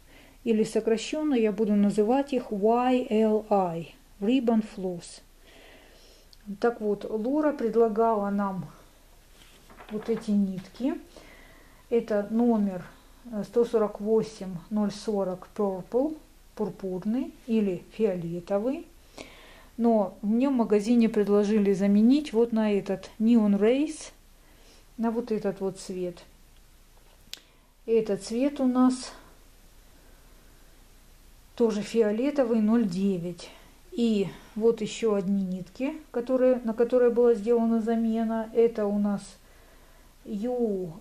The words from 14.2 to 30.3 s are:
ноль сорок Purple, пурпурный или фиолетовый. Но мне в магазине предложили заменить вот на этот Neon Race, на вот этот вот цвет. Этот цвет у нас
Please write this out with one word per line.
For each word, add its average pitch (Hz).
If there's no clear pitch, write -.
ноль 208
сорок 190
Purple, 220
пурпурный 208
или 202
фиолетовый. 196
Но 220
мне 233
в -
магазине 226
предложили 202
заменить 214
вот 233
на 220
этот 190
Neon 214
Race, 269
на 233
вот 233
этот 202
вот 190
цвет. 180
Этот 214
цвет 269
у 262
нас 254